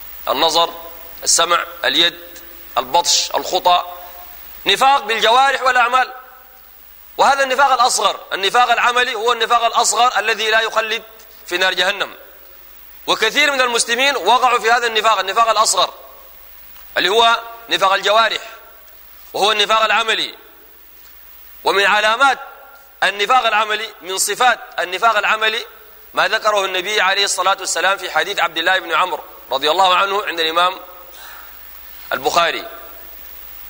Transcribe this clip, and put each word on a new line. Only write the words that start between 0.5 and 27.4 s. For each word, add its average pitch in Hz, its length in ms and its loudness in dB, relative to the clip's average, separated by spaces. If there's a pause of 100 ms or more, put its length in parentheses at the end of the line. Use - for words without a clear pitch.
السمع، 170 420 2 (180)
اليد، 160 560 -2 (380)
البطش، 131 540 0
الخطى، 175 540 0 (800)
نفاق 269 380 2
بالجوارح 233 580 2
والأعمال، 247 520 2 (1040)
وهذا 269 260 4
النفاق 262 280 2
الأصغر. 233 480 2 (140)
النفاق 226 380 2
العملي 240 440 0
هو 226 160 0
النفاق 226 320 0
الأصغر 226 560 0
الذي 214 320 -2
لا 226 100 4
يخلد 220 420 -4 (440)
في 175 100 -4
نار 185 160 0
جهنم، 180 420 -2 (920)
وكثير 220 440 0
من 269 100 0
المسلمين 240 560 0
وقعوا 233 420 2
في 220 120 0
هذا 240 160 2
النفاق، 220 320 0
النفاق 196 300 0
الأصغر 208 440 0 (1040)
اللي 165 120 0
هو 226 320 2 (280)
نفاق 180 240 2
الجوارح، 202 480 0 (920)
وهو 190 180 2
النفاق 214 320 0
العملي. 214 520 -2 (1300)
ومن 202 220 2
علامات 226 540 2 (640)
النفاق 202 420 2
العملي، 214 560 -2
من 185 160 -8
صفات 208 420 0 (200)
النفاق 185 380 0
العملي 220 480 0 (480)
ما 160 140 2
ذكره 214 380 0
النبي 190 360 -2
عليه 196 220 2
الصلاة 190 360 0